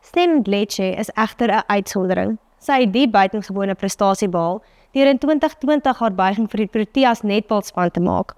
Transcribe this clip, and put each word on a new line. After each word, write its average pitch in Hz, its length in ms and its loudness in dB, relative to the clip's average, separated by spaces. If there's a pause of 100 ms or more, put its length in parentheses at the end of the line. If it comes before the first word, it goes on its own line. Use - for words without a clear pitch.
Stem 349 380 0
Ndletshe 196 560 -2
is 208 200 -8
egter 220 360 -2
'n 214 160 0
uitsondering. 190 680 -2 (200)
Sy 269 240 0
het 202 120 2
die 254 140 4
buitengewone 196 680 0
prestasie 196 540 0
behaal 175 340 -2 (280)
deur 277 160 4
in 277 100 4
twintig 302 420 0
twintig 277 400 0
haar 226 160 0
buiging 202 340 0
vir - 80 -6
die 208 100 -2
Proteas 233 540 0
netbalspan 202 680 -2
te - 80 -4
maak. 175 380 -2